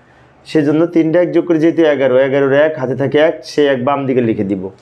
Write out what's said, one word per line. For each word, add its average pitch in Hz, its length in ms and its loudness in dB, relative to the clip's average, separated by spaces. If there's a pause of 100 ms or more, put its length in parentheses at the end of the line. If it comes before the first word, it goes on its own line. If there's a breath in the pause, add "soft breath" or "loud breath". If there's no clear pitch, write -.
(480 soft breath)
সেজন্য 156 340 0 (140)
তিনটা 160 260 2
এক 165 140 0
যোগ 170 120 2
করে 165 160 0
যেহেতু 160 180 2 (120)
এগারো, 131 220 0 (100)
এগারোর 139 280 0 (120)
এক, 156 160 -2
হাতে 131 200 -4
থাকে 139 160 0 (100)
এক, - 80 -2 (160)
সে 151 100 0 (120)
এক 127 140 -2
বাম 143 200 -2
দিকে 127 220 0
লিখে 101 220 -4
দিব। 95 120 -6 (180)